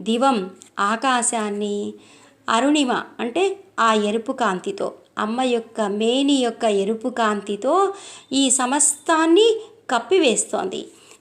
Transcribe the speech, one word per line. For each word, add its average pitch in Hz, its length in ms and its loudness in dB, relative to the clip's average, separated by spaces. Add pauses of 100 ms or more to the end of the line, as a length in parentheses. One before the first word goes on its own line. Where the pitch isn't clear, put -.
దివం 220 500 0 (280)
ఆకాశాన్ని, 208 1160 -2 (540)
అరుణిమ 254 440 2
అంటే 247 680 -2 (200)
ఆ 226 120 4
ఎరుపు 220 400 0
కాంతితో, 196 600 -4 (260)
అమ్మ 220 240 -4
యొక్క 233 380 -2
మేని 226 520 0
యొక్క 240 320 0
ఎరుపు 214 440 0
కాంతితో 240 880 0 (380)
ఈ 269 180 4
సమస్తాన్ని 330 1080 2 (300)
కప్పివేస్తోంది. 233 1000 0 (320)